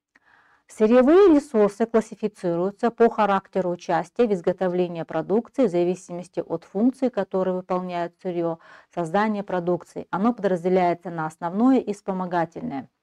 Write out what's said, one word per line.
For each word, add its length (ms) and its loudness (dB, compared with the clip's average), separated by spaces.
Сырьевые 600 6
ресурсы 500 2
классифицируются 1080 -2
по 200 2
характеру 580 -2
участия 580 -2
в 60 0
изготовлении 720 -2
продукции 640 -2
в 40 0
зависимости 720 -4
от 240 -6
функций, 460 -2
которые 440 -2
выполняет 680 -6
сырье, 360 -4
создание 480 -2
продукции. 640 -6
Оно 240 0
подразделяется 800 0
на 160 -6
основное 520 0
и 140 -2
вспомогательное. 960 -6